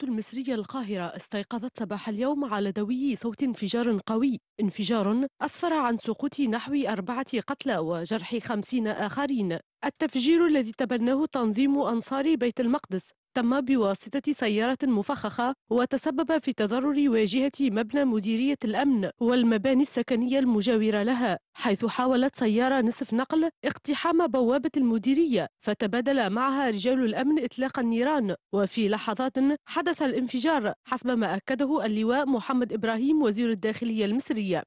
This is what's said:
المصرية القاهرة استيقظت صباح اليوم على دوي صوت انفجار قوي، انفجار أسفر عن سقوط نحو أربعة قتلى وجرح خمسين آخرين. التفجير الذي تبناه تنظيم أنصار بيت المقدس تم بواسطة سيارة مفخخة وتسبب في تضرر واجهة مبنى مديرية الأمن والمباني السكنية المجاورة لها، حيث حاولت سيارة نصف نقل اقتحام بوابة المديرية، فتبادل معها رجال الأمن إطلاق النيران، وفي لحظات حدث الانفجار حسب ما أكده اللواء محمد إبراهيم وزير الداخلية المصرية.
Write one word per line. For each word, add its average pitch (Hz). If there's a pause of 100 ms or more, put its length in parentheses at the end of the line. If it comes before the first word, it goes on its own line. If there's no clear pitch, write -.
المصرية 247
القاهرة 208
استيقظت 202
صباح 208
اليوم 254
على 202
دوي 240
صوت 233
انفجار 233
قوي، 226 (220)
انفجار 214 (140)
أسفر 330
عن 247
سقوط 254
نحو 240
أربعة 240
قتلى 262
وجرح 170
خمسين 220
آخرين. 208 (280)
التفجير 311
الذي 262
تبناه 254
تنظيم 262
أنصار 269
بيت 240
المقدس 240 (220)
تم 254
بواسطة 254
سيارة 226
مفخخة 240 (180)
وتسبب 269
في -
تضرر 269
واجهة 226 (100)
مبنى 233
مديرية 226
الأمن 220 (100)
والمباني 247
السكنية 247
المجاورة 220
لها، 240 (180)
حيث 226
حاولت 254
سيارة 247
نصف 226
نقل 311 (160)
اقتحام 330
بوابة 254
المديرية، 247 (180)
فتبادل 226
معها 262
رجال 240
الأمن 262
إطلاق 254
النيران، 233 (180)
وفي 202
لحظات 226 (280)
حدث 330
الانفجار 254 (140)
حسب 247
ما 220
أكده 262
اللواء 226
محمد 247
إبراهيم 226
وزير 226
الداخلية 220
المصرية. 208